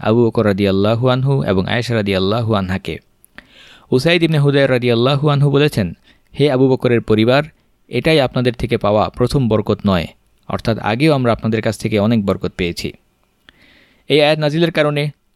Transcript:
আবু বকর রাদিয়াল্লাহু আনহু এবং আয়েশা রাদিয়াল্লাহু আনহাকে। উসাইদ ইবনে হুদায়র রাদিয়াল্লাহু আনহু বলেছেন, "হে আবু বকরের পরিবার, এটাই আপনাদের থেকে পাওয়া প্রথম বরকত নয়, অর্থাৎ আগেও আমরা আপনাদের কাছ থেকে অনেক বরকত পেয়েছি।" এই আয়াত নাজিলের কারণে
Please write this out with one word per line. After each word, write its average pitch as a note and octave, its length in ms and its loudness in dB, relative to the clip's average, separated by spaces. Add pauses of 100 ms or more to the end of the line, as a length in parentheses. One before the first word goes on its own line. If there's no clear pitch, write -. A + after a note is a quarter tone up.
আবু A2+ 240 2
বকর A2+ 200 0
রাদিয়াল্লাহু G2+ 640 0
আনহু C3 340 0
এবং F#2+ 240 0
আয়েশা A#2 280 -4
রাদিয়াল্লাহু G#2 600 0
আনহাকে। F#2 440 -4 (920)
উসাইদ E3 320 2
ইবনে D#3+ 160 0
হুদায়র C#3 320 2
রাদিয়াল্লাহু B2 580 0
আনহু C#3+ 220 2
বলেছেন, C#3 420 0 (480)
"হে D3 100 4
আবু C3 180 2
বকরের B2 320 2
পরিবার, A2+ 420 2 (460)
এটাই D3+ 320 0
আপনাদের B2 320 0
থেকে A2+ 260 -4
পাওয়া G2+ 300 0
প্রথম B2 400 -2
বরকত G#2 380 0
নয়, F#2 200 0 (420)
অর্থাৎ G#2+ 300 -4
আগেও C#3 360 0
আমরা B2 180 0
আপনাদের A2 300 -2
কাছ A2 160 -4
থেকে A2 200 -2
অনেক G#2 280 2
বরকত F#2 300 -4
পেয়েছি।" E2+ 360 -6 (1160)
এই D3 140 4
আয়াত D#3 160 2
নাজিলের D#3 320 0
কারণে D3 400 0 (260)